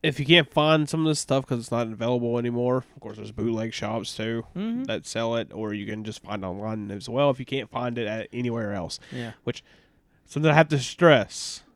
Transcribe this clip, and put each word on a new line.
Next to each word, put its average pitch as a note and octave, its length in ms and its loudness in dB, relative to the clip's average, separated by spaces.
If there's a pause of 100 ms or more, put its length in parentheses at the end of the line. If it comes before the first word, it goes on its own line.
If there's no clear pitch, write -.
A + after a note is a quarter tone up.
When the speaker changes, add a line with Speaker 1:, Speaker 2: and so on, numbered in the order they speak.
Speaker 1:
if D3+ 180 0
you C#3+ 60 0
can't E3 260 8
find D3+ 360 4
some D#3+ 160 -2
of D#3 60 4
this D3 100 0
stuff C3+ 240 0
'cause B2 140 -2
it's A2+ 140 -8
not A#2 160 0
available A#2+ 500 0
anymore, A#2+ 400 0 (160)
of - 60 -20
course, G#2+ 180 -14
there's G#2+ 140 -12
bootleg A2+ 420 -2
shops, G#2+ 420 -6
too, A2+ 280 -4 (120)
Speaker 2:
Mm-hmm. A#3 280 -4
Speaker 1:
that A2 220 -4
sell A#2 300 -2
it, A2+ 160 -4
or G#2+ 220 -4
you G#2 120 -6
can G#2+ 180 -8
just G#2+ 180 -10
find G2+ 220 -8
online G2+ 460 -6
as G2+ 180 -10
well C#3 220 2
if B2+ 80 -2
you C3 60 -10
can't C3 260 -6
find A#2+ 280 -4
it A2+ 80 -2
at A2 260 -6
anywhere A#2 400 -4
else. F#2 260 -6 (140)
Speaker 2:
Yeah. A#2+ 200 -10 (120)
Speaker 1:
Which, - 180 -6 (640)
something D3+ 260 2
I D3 40 6
have D#3 140 8
to C#3+ 100 2
stress - 880 4 (120)